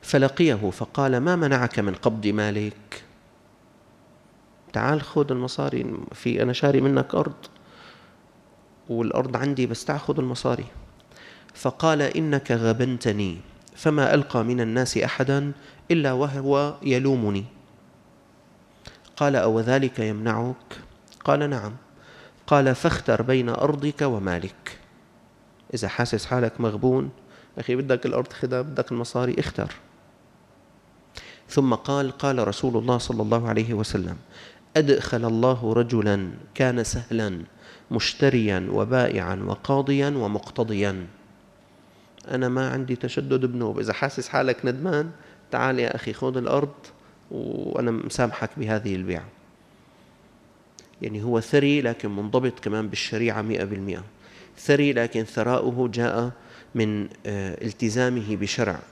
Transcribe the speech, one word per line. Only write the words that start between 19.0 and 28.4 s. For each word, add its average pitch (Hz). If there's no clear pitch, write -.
قال: 143
"أو 110
ذلك 127
يمنعك؟" 110
قال: 147
"نعم." 107
قال: 135
"فاختر -
بين 127
أرضك 143
ومالك." 95
إذا 110
حاسس 113
حالك 123
مغبون، 127
"أخي، -
بدك 131
الأرض 123
خدها، 127